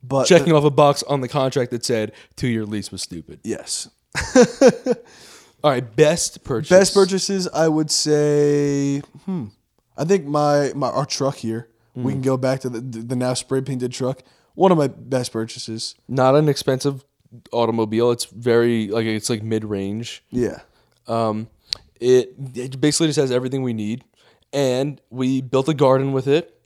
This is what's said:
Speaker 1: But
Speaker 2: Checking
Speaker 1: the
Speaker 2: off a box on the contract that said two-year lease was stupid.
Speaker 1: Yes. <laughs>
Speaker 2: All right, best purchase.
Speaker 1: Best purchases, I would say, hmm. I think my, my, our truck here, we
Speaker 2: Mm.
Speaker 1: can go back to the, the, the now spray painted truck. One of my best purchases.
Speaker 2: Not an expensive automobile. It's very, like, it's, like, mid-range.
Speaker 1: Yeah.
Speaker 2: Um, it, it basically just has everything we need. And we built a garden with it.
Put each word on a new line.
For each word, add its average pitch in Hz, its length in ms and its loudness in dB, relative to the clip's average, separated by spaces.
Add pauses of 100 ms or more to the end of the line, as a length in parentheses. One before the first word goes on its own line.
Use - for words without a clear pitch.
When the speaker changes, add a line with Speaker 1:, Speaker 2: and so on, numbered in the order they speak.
Speaker 1:
But 131 240 0
Speaker 2:
Checking 165 280 6
Speaker 1:
the - 20 6
Speaker 2:
off 147 80 4
a 151 80 4
box 143 320 4
on 139 180 -2
the 127 60 -6
contract 131 440 -2
that 120 120 -8
said 110 300 -2 (220)
two-year 113 300 -2
lease 104 260 -6
was 95 100 -12
stupid. 80 420 -14
Speaker 1:
Yes. - 460 -8 (260)
<laughs> - 200 -4 (1300)
Speaker 2:
All 147 80 4
right, 123 240 -4
best 151 480 2
purchase. 127 260 -6
Speaker 1:
Best 185 240 6
purchases, 190 540 2
I 160 200 0
would 156 240 0
say, 147 1080 2 (260)
hmm. 175 200 -6 (520)
I 147 80 -4
think 170 220 0
my, 147 480 2
my, 135 140 -2
our 143 180 -2
truck 135 300 -4
here, 113 320 -8 (260)
we 123 160 -4
Speaker 2:
Mm. 135 60 -6
Speaker 1:
can 135 40 -6
go 131 160 0
back 131 220 -2
to 127 100 -6
the, 117 100 -8
the, 120 200 -12
the 120 160 -8
now 127 180 -2
spray 135 280 -4
painted 127 300 -6
truck. 127 300 -6 (320)
One 185 180 4
of 170 60 4
my 143 100 2
best 127 460 -6
purchases. 113 600 -8 (120)
Speaker 2:
Not 131 280 4
an 151 120 4
expensive 139 560 -2 (480)
automobile. 113 600 0
It's 117 140 -4
very, 117 640 0
like, 113 180 -2
it's, 110 240 -4
like, 110 100 -2
mid-range. 107 880 -6
Speaker 1:
Yeah. 120 300 -4 (480)
Speaker 2:
Um, 113 400 -2 (520)
it, 123 360 2 (180)
it 127 260 -10
basically 147 280 0
just 147 100 0
has 135 140 0
everything 127 320 -2
we 120 100 -4
need. 110 300 -6 (500)
And 135 560 -2
we 131 320 -2
built 131 260 0
a 160 60 0
garden 135 400 4
with 131 140 -2
it. 156 280 0 (100)